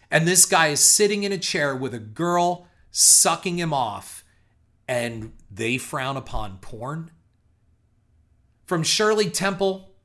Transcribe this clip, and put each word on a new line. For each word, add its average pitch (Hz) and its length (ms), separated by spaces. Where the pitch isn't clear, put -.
And 156 160
this 185 200
guy 165 220
is 147 120
sitting 208 440
in 202 80
a 196 60
chair 143 380
with 127 160
a 117 60
girl 175 680
sucking 175 680
him 165 140
off, 110 520
and 117 440
they 113 260
frown 135 400
upon 107 420
porn? 147 520
From 170 180
Shirley 214 460
Temple 190 640